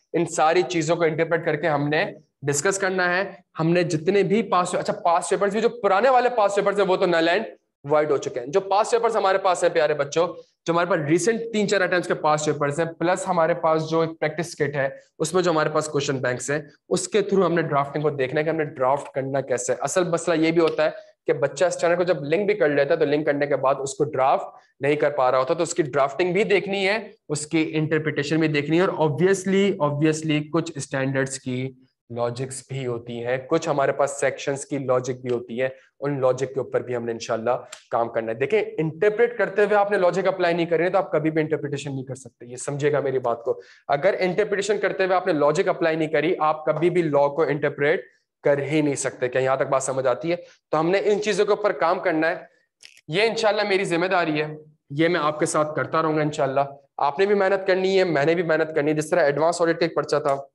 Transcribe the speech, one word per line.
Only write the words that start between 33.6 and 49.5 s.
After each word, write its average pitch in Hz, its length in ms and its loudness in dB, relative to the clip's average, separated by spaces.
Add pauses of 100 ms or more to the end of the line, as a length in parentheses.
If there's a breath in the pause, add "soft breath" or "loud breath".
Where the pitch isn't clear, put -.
हमारे 135 240 0
पास 139 180 0 (100)
sections 135 440 -4
की 151 160 -6
logic 127 420 -2
भी 127 100 -4
होती 117 260 -6
है, 131 160 -2 (260 loud breath)
उन 143 200 -4
logic 131 340 0
के 139 60 -2
ऊपर 123 220 -2
भी 123 120 -6
हमने 117 180 -4
इंशाल्लाह 113 440 -2 (360 loud breath)
काम 117 160 0
करना 113 240 -4
है। 117 60 -8
देखिए, 139 220 0 (200)
interpret 208 560 0
करते 196 280 2
हुए 208 120 2
आपने 202 220 2
logic 180 280 2
apply 180 280 0
नहीं 165 120 0
करी 165 180 0
है 185 60 0
तो 190 80 2
आप 180 160 -2
कभी 156 160 0
भी 156 100 -2
इंटरप्रिटेशन 143 520 -4
नहीं 131 120 -8
कर 131 120 -10
सकते, - 300 -20
ये 120 120 -14
समझिएगा 143 420 0
मेरी 131 200 -2
बात 120 240 -2
को। 123 160 -2 (280 loud breath)
अगर 147 280 2
interpretation 190 600 0
करते 190 260 -2
हुए 185 120 0
आपने 180 180 0
logic 151 340 2
apply 165 280 0
नहीं 160 120 -2
करी, 156 260 0
आप 156 340 -2
कभी 156 220 2
भी 175 120 0
लॉ 143 280 2
को 156 160 0
इंटरप्रेट 143 640 -2 (360 soft breath)
कर 143 180 4
ही 151 200 0
नहीं 143 140 0
सकते। 123 320 -4
क्या 131 140 0
यहां 131 140 2